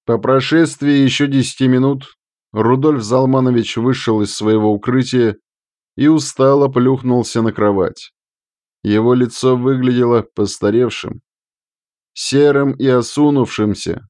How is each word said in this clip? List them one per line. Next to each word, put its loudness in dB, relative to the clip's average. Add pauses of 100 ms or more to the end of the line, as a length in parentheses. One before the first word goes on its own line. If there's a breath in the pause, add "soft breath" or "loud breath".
По 0
прошествии 0
еще 2
десяти -2
минут 0 (360)
Рудольф 0
Залманович 0
вышел -2
из -6
своего 0
укрытия -2 (600)
и 2
устало 2
плюхнулся 0
на 0
кровать. -2 (720)
Его 2
лицо 0
выглядело 0
постаревшим, -4 (920)
серым 0
и -6
осунувшимся 0